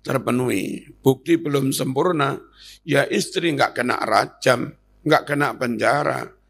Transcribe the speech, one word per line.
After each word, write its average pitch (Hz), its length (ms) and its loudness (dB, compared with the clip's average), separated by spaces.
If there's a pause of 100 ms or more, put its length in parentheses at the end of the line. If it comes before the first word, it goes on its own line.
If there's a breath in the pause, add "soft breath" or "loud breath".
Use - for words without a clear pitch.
terpenuhi, 127 960 -2
bukti 160 400 2
belum 139 320 -2
sempurna, 139 640 -2 (480 loud breath)
ya 139 240 2
istri 170 480 -2
nggak 131 240 0
kena 123 200 0
rajam, 110 760 0 (320)
nggak 151 160 4
kena 143 320 -2
penjara 127 800 0 (140)